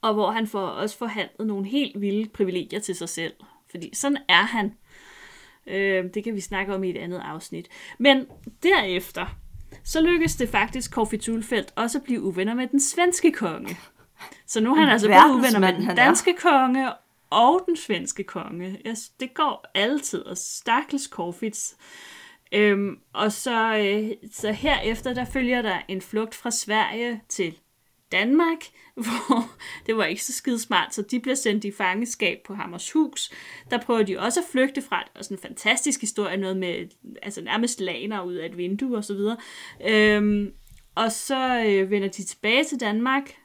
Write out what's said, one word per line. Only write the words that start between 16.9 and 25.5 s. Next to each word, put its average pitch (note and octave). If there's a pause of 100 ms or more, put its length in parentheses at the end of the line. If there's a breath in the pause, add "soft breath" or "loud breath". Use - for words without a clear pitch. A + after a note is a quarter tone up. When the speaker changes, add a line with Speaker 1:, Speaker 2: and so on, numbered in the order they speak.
Speaker 1:
og C#4
den E4+
svenske F#3+
konge. F3+
Jeg A3+
s-, - (120)
det B3+
går D4 (100)
altid, A3+
og F#3
stakkels C#4
Corfitz. F3 (800 loud breath)
Øhm, G3+ (140)
og G#3+
så, A3+
øh, G#3+ (220)
så G#3+
herefter, B3
der B3
følger B3